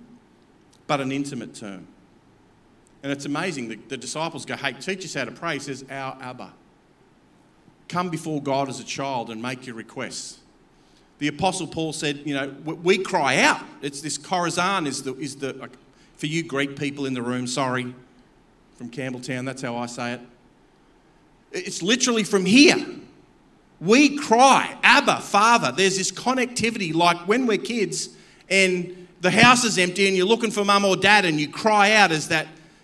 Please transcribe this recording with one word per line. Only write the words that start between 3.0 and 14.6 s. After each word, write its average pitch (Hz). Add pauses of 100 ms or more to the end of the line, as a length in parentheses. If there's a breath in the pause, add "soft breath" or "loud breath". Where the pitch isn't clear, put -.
And 139
it's 139
amazing, 147
the, 110
the 127
disciples 151
go, 123
"Hey, 135
teach 185
us 143
how 135
to 117
pray." 165
He 143
says, 139
"Our 135
Abba." 120 (1300)
Come 180
before 160
God 139
as 143
a 117
child 131
and 110
make 127
your 120
requests. - (800 soft breath)
The 147
Apostle 160
Paul 160
said, 147
you 147
know, 139 (120)
"We, 156
we 170
cry 165
out." 294 (200)
It's 143
this 151
chorazan 175